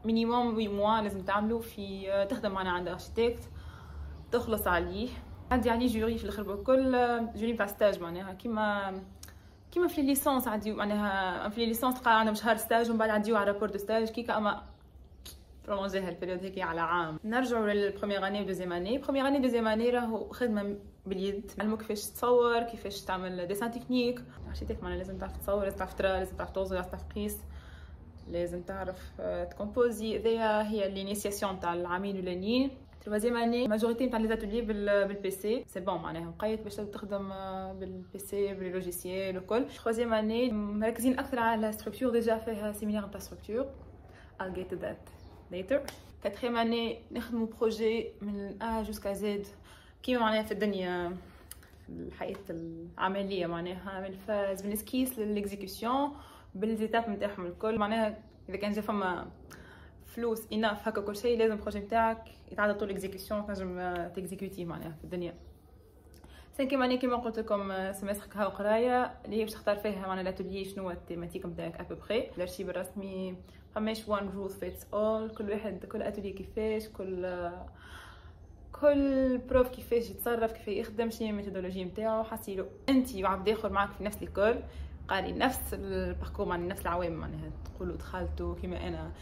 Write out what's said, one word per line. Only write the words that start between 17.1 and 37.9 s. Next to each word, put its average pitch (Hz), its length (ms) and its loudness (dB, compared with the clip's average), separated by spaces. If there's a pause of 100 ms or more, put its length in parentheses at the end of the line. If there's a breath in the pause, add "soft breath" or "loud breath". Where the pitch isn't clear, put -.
نرجعوا 233 440 2
للبروميير 202 600 2
اني 202 140 0
ودوزيام 185 320 -2
اني. 185 240 0
بروميير 277 300 2
اني 285 100 6
ودوزيام 233 300 4
اني 220 220 4
راهو 233 400 2
خدمه 208 480 0 (280)
باليد، 196 540 -2
علموك 214 200 2
كيفاش 214 300 -4
تصور، 240 540 6
كيفاش 220 380 -6
تعمل 185 460 -2
ديسان 202 240 0
تكنيك. 247 500 0 (260 loud breath)
اركيتكت - 360 -4
معناها 180 140 -2
لازم 190 200 -6
تعرف 190 200 -6
تصور، 202 260 0
لازم 196 140 -2
تعرف 185 160 -4
ترى، 196 140 2
لازم 185 280 0
تعرف 185 160 -6
توزن، 190 260 -2 (1500 loud breath)
لازم 175 340 -2
تعرف، 185 580 -8
آه، 175 240 -2
تكومبوزي. 214 760 2
هذيا 220 520 4
هي 208 180 2
الانيسياسيون 196 720 -2
تاع 175 140 0
العامين 180 420 0
الاولانيين. 190 560 2 (300)
تروازيام 214 360 2
اني 233 300 2
ماجوريتي 233 380 4
نتاع 247 140 2
لي 220 80 4
زاتوليي 220 340 0
بال-، 202 460 4
بالبي 196 240 -2
سي، 214 360 0
سي - 120 -8
بون 190 220 -2
معناها 165 280 -6
مقيد 220 340 -2
باش 202 120 -8
تخدم، 202 560 -6
آه، 190 420 -6
بالبي 185 460 -10